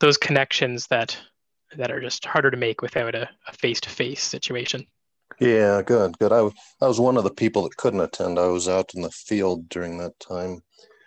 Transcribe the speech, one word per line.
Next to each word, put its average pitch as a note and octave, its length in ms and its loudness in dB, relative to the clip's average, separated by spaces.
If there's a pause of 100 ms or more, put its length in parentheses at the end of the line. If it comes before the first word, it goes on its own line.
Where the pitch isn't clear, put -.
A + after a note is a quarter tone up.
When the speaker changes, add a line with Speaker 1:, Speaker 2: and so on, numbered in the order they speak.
Speaker 1:
those D3 160 6
connections C3+ 720 0
that, A#2 300 0 (600)
that B2 120 -4
are B2+ 120 -6
just B2 240 -8
harder C#3 260 2
to B2 60 -4
make A#2 240 -2
without A#2 340 -4
a, A#2 140 -6 (180)
a - 60 -14
face-to-face - 680 -4
situation. - 640 -6 (540)
Speaker 2:
Yeah, G#2+ 420 4
good, G2 380 2
good. G2+ 140 4
I, A2+ 160 4 (320)
I C3+ 60 4
was A#2+ 120 2
one B2+ 180 4
of A2 60 2
the G2 80 0
people A2 320 0
that - 140 -8
couldn't G2 240 0
attend. F2 360 -2
I F2+ 100 4
was F2+ 200 0
out F#2 260 0
in F2+ 80 -8
the - 80 -6
field F#2 600 -2
during F2 280 -8
that F2 220 -10
time. F2+ 420 -8 (460)